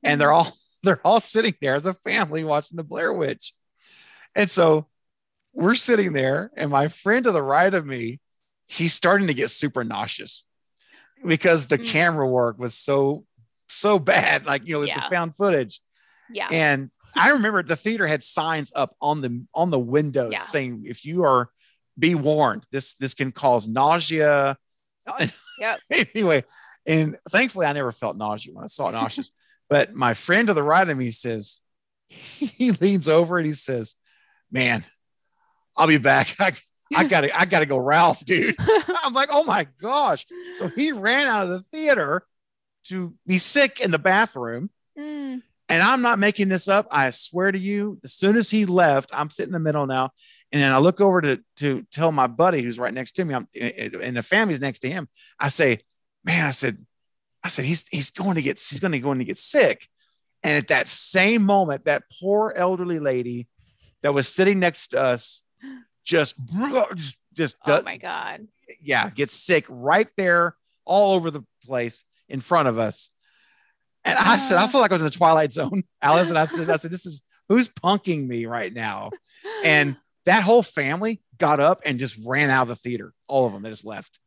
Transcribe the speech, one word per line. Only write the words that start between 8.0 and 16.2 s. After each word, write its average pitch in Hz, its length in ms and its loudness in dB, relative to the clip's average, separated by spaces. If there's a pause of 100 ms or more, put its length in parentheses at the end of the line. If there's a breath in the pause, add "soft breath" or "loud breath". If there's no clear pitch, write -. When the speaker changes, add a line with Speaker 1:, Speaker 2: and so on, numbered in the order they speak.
Speaker 1:
he's 165 280 -2
starting 190 340 2
to 156 80 0
get - 160 -2
super 131 320 -2
nauseous - 600 -8 (800 soft breath)
because 160 420 2
the 143 100 2
Speaker 2:
Mm. 233 100 -4
Speaker 1:
camera 160 400 2
work 120 300 0
was 120 180 -6
so, 139 480 0 (460)
so 208 300 2
bad, 147 460 0
like, 143 220 -4
you 165 60 -6
know, 147 80 -2
with 143 80 -2
Speaker 2:
Yeah. 139 120 -6
Speaker 1:
the 131 140 -8
found 165 200 -4
footage. 156 440 -2 (520 soft breath)